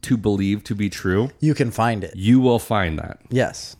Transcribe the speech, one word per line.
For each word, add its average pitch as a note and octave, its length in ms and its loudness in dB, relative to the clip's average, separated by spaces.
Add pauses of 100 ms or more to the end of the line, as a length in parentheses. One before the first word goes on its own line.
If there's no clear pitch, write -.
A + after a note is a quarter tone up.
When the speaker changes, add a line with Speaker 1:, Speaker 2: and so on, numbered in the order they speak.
Speaker 1:
to C3 120 0
believe G2+ 500 0
to G#2+ 100 -6
be G2+ 140 -2
true, G2 420 -2 (100)
Speaker 2:
You D3+ 120 4
can C3+ 180 0
find A2+ 340 -2
it. D#2+ 100 -12
Speaker 1:
you A2 240 6
will B2 200 4
find F2+ 380 -2
that. - 220 -12 (100)
Speaker 2:
Yes. - 500 -4